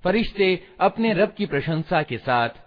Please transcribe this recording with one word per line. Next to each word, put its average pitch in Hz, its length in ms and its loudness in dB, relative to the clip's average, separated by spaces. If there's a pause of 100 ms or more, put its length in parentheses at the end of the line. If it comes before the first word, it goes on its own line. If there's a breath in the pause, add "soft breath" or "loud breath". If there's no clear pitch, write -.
फरिश्ते 190 600 0 (140 loud breath)
अपने 214 320 2
रब 170 260 2
की 202 80 -2
प्रशंसा 156 560 -2
के 120 160 -6
साथ 123 300 0 (180)